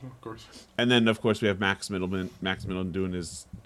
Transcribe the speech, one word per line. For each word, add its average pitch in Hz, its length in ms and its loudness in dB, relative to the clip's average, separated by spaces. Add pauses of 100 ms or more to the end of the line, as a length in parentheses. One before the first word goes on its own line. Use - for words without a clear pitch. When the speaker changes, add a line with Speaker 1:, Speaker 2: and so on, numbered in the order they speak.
Speaker 1:
of 131 200 -16
course. 110 220 -14 (340)
Speaker 2:
And 120 120 4
then, 120 160 6
of 110 140 4
course, 110 220 2
we 110 60 4
have 98 120 2
Max 98 300 0
Middleman. 92 400 -4 (100)
Max 95 260 -4
Middleman 92 260 -4
doing 92 200 -2
his, 87 340 -8 (200)